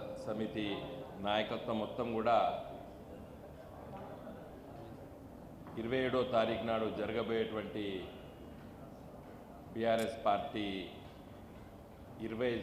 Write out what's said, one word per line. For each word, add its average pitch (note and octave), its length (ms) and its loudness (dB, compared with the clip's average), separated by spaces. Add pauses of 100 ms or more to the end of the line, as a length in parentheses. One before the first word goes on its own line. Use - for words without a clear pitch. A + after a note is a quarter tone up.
(260)
సమితి G#2+ 520 0 (420)
నాయకత్వం A2 580 2
మొత్తం A#2 340 0
కూడా A2 520 6 (3250)
ఇరవై A#2 200 2
ఏడో B2+ 240 6
తారీఖు A2+ 400 6
నాడు A2 360 4
జరగబోయేటువంటి G#2+ 1120 0 (1600)
బీఆర్ఎస్ A2+ 540 4
పార్టీ G2+ 640 2 (1300)
ఇరవై A2+ 420 2